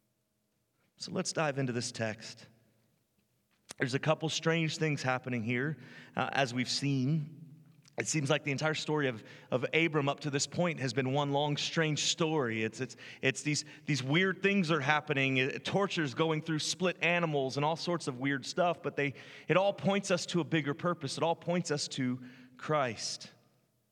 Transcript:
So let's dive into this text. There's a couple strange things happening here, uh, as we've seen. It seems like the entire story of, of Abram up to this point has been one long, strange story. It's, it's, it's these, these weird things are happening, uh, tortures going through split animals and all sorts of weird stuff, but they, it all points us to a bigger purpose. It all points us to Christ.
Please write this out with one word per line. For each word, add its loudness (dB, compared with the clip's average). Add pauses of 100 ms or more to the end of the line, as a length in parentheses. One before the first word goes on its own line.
(960)
So -12
let's -2
dive 0
into 0
this -2
text. -6 (1300)
There's 0
a 2
couple 2
strange 0
things 0
happening 0
here, -2 (380)
uh, 0
as 2
we've -2
seen. 0 (720)
It -2
seems 0
like 2
the -2
entire 0
story 0
of, -4 (280)
of 0
Abram 4
up 0
to -4
this 0
point 0
has -2
been 0
one 2
long, 2
strange 0
story. 2
It's, -2
it's, -6 (260)
it's 0
these, 0 (200)
these 0
weird 2
things 4
are 4
happening, 2
uh, 2 (120)
tortures 0
going 2
through -2
split 0
animals 2
and 2
all 2
sorts -2
of -4
weird -2
stuff, 2
but -4
they, 0 (340)
it 6
all 4
points 0
us 2
to 0
a 2
bigger 2
purpose. -2
It 0
all 2
points -2
us 0
to -2 (380)
Christ. -2 (640)